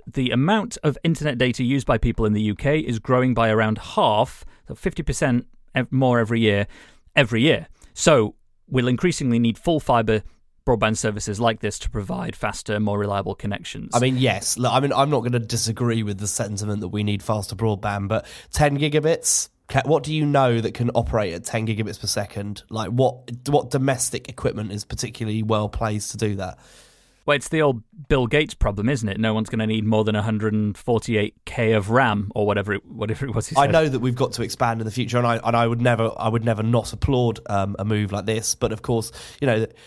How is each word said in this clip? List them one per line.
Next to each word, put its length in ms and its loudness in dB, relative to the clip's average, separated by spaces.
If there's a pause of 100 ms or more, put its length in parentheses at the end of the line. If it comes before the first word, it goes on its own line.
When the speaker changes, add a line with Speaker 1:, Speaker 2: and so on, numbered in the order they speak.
Speaker 1:
the 240 -2
amount 500 0
of 220 0
internet 340 0
data 240 0
used 240 0
by 120 2
people 260 0
in 80 4
the 100 2
U 140 0
K 240 0
is 180 -2
growing 340 2
by 160 2
around 300 2
half, 680 2 (220)
so 80 -12
fifty 300 -4
percent 420 0 (280)
ev-, 180 -2
more 260 4
every 220 2
year, 260 4 (480)
every 280 4
year. 260 2 (260)
So 400 4 (340)
we'll 200 2
increasingly 500 2
need 180 2
full 220 0
fibre 460 2 (420)
broadband 320 2
services 420 -4
like 200 2
this 180 -4
to 100 -4
provide 480 -6
faster, 420 -4
more 200 0
reliable 360 -2
connections. 600 -10
Speaker 2:
I 40 4
mean, 200 2
yes. 400 0
Look, 120 0
I 80 2
mean, 140 0
I'm 160 2
not 120 2
gonna 180 0
disagree 640 -2
with 160 -4
the 100 -6
sentiment 520 -4
that 80 -6
we 140 -4
need 200 -2
faster 340 -4
broadband, 520 -2
but 180 -2 (260)
ten 260 2
gigabits, 720 0 (200)
ca-, 180 0
what 160 4
do 120 -4
you 120 0
know 340 4
that 140 -4
can 160 -2
operate 420 0
at 120 -8
ten 220 -4
gigabits 320 -4
per 80 -10
second? 640 -6
Like, 220 -6
what, 400 0 (180)
what 220 2
domestic 580 -2
equipment 420 -4
is 140 -8
particularly 580 -6
well 280 0
placed 420 -4
to 60 -10
do 180 -2
that? 220 -8 (680)
Speaker 1:
Well, 100 4
it's 120 -4
the 140 2
old 200 2 (260)
Bill 180 2
Gates 280 0
problem, 340 0
isn't 200 -2
it? 100 -4
No 160 2
one's 140 -2
gonna 180 -2
need 180 0
more 200 4
than 100 0
a 80 0
hundred 300 0
and 240 0
forty-eight 600 0 (100)
K 260 0
of 180 2
ram 440 2
or 120 2
whatever 280 0
it, 100 -6
whatever 420 -6
it 80 -6
was 140 -2
he 80 -2
Speaker 2:
I 80 6
Speaker 1:
said. 80 0
Speaker 2:
know 160 4
that 120 -2
we've 140 0
got 180 0
to 100 -6
expand 400 -2
in 20 -4
the 80 -6
future, 240 -2
and 100 2
I, 160 2
and 140 2
I 100 4
would 140 0
never, 380 2
I 100 0
would 160 0
never 180 0
not 300 0
applaud, 560 2
um, 300 -2
a 60 -4
move 280 0
like 140 -6
this. 280 -2
But 180 -2
of 100 -10
course, 280 -2 (300)
you 60 0
know, 200 2 (200)